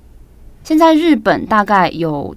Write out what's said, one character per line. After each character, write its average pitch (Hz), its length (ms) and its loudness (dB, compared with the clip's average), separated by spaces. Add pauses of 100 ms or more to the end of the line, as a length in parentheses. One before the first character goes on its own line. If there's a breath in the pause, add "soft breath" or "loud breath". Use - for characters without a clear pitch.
(640)
现 311 160 -2
在 320 160 4
日 311 220 2
本 196 300 -2
大 208 180 0
概 196 260 0
有， 156 460 -6